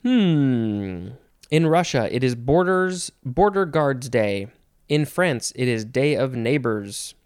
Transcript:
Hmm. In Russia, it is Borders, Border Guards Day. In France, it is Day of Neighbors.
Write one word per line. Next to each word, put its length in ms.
Hmm. 1080
In 200
Russia, 420
it 140
is 100
Borders, 760
Border 420
Guards 420
Day. 400
In 160
France, 500
it 140
is 160
Day 320
of 180
Neighbors. 800